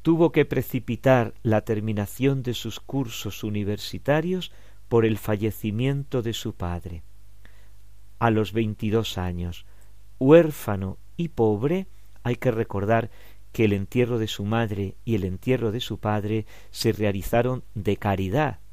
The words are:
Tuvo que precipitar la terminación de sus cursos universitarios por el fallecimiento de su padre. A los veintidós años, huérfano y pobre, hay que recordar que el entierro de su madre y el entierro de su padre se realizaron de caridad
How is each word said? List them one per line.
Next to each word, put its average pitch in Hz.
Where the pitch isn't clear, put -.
Tuvo 165
que 147
precipitar 127
la 110
terminación 110
de 120
sus -
cursos 120
universitarios 110
por 117
el 110
fallecimiento 113
de 113
su 107
padre. 87
A 117
los 107
veintidós 107
años, 87
huérfano 131
y 170
pobre, 120
hay 120
que 131
recordar 110
que 113
el 104
entierro 117
de 110
su -
madre 104
y 117
el 95
entierro 113
de 117
su 107
padre 107
se -
realizaron 107
de 101
caridad 101